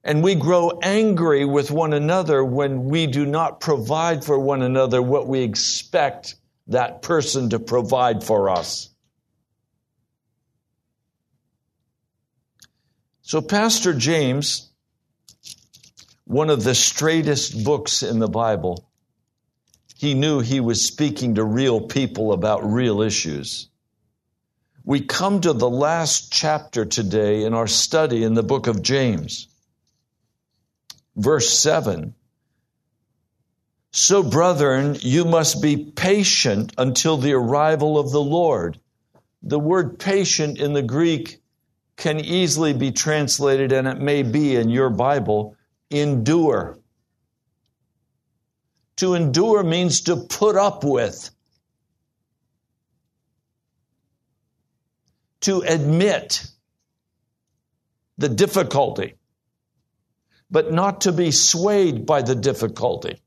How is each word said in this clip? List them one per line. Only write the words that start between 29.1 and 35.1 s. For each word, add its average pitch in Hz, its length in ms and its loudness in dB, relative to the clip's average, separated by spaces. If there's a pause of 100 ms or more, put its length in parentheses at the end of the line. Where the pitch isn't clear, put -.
Verse 117 360 2
seven, 110 640 0 (1800)
"So, 196 300 4
brethren, 143 800 2
you 156 260 0